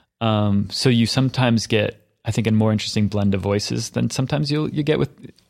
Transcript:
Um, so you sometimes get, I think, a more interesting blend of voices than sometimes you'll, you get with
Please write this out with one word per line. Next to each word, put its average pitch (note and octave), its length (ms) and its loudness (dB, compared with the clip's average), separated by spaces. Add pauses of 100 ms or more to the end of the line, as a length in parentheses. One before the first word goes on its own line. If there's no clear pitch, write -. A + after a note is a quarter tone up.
(220)
Um, G#2 480 2
so - 180 0
you A#2 180 4
sometimes B2 600 0
get, G#2 340 0 (240)
I A2+ 60 -2
think, A2 160 -2
a A2 60 2
more A2 200 4
interesting G#2 360 0
blend G2+ 260 0
of F#2+ 80 -2
voices G#2 480 -2
than A#2+ 180 -2
sometimes C#3+ 420 -4
you'll, D3+ 200 -2
you D3+ 120 -4
get D3+ 160 0
with C#3+ 120 -2 (400)